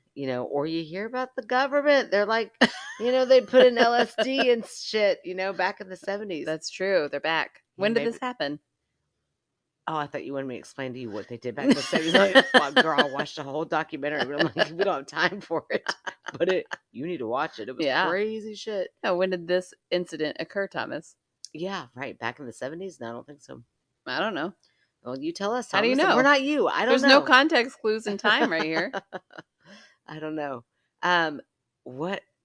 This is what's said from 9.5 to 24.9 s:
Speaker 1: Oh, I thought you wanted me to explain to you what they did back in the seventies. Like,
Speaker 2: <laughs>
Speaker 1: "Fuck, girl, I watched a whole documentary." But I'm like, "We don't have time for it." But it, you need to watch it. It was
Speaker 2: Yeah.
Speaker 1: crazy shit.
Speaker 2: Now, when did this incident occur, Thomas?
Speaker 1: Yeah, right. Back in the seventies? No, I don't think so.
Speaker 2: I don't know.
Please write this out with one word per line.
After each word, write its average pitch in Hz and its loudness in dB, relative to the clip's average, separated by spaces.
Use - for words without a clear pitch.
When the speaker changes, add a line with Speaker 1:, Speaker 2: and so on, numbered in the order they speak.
Speaker 1:
Oh, 160 -6
I 147 -2
thought - -8
you 135 -8
wanted 135 -6
me 123 -8
to 107 -12
explain 131 -10
to 123 -12
you 120 -10
what 101 -8
they 120 -12
did 117 -8
back 143 -6
in 269 6
the 139 2
seventies. 160 -2
Like, 180 6
Speaker 2:
<laughs> - -6
Speaker 1:
"Fuck, - 2
girl, 156 4
I 147 0
watched 139 -6
a 147 -10
whole 143 -6
documentary." 151 -4
But 143 -6
I'm 160 0
like, 156 -2
"We 170 -4
don't 190 0
have 139 -8
time 170 -2
for 165 -6
it." - -4
But 175 2
it, 185 0
you 131 -8
need 175 -6
to 123 -6
watch 135 -2
it. 202 -10
It 131 -10
was 160 -2
Speaker 2:
Yeah. 147 2
Speaker 1:
crazy 214 -4
shit. 208 -6
Speaker 2:
Now, 185 0
when 185 2
did 175 -4
this 180 0
incident 170 -2
occur, 196 -6
Thomas? 139 -8
Speaker 1:
Yeah, 170 -8
right. 127 -10
Back 117 -6
in 147 -14
the 117 -12
seventies? 165 -10
No, 117 -8
I - -10
don't 120 -12
think 143 -20
so. 127 -18
Speaker 2:
I 131 -4
don't 202 -2
know. 160 -6